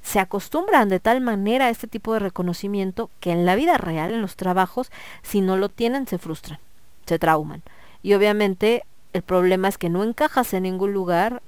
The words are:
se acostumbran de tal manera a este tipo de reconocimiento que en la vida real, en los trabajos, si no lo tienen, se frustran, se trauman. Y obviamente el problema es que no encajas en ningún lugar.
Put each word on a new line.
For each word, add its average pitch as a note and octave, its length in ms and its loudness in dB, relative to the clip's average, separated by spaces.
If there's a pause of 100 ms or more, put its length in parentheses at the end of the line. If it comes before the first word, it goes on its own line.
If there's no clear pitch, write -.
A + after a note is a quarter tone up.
se - 160 -2
acostumbran B3 680 0
de F#3 120 2
tal B3 200 2
manera A#3 460 0
a A#3 40 2
este A3+ 180 -6
tipo A3+ 260 -6
de A3 60 0
reconocimiento F#3+ 920 -4 (100)
que F3 120 -2
en F3 120 2
la F3+ 100 4
vida D4+ 220 4
real, E3 380 -2
en A#3 80 -2
los F#3+ 140 -8
trabajos, F#3 540 0 (320)
si - 200 0
no F#3 140 2
lo G3 120 0
tienen, A#3+ 380 -2
se F#3 120 -4
frustran, D#3+ 400 -10 (460)
se E3 140 -2
trauman. D#3 440 0 (400)
Y G3+ 120 4
obviamente G#3 680 2 (280)
el F3 100 -4
problema F#3 460 2
es G3 100 -4
que E3+ 120 -2
no F3+ 140 0
encajas A#3+ 500 0
en F#3 80 0
ningún F#3+ 320 -2
lugar. F#3+ 540 0